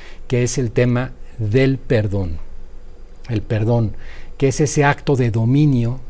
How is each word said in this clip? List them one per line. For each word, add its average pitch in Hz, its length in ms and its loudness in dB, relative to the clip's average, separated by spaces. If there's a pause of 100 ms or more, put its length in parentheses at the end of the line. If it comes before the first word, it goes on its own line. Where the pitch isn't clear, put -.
(280)
que 120 140 0
es 123 160 -2
el 120 140 0
tema 123 400 2 (260)
del 127 400 2
perdón. 101 640 0 (880)
El 110 140 -2
perdón, 113 480 2 (480)
que 139 80 4
es 131 140 2
ese 147 220 4
acto 143 320 2
de 120 140 2
dominio, 120 720 2 (100)